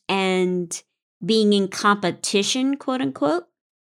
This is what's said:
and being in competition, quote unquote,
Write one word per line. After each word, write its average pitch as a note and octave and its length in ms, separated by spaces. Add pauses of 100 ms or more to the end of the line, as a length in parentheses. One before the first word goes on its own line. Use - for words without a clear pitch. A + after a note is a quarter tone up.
and F#3 720 (420)
being G#3 300
in G3 140
competition, G3+ 1120
quote C4 240
unquote, C#4+ 460 (380)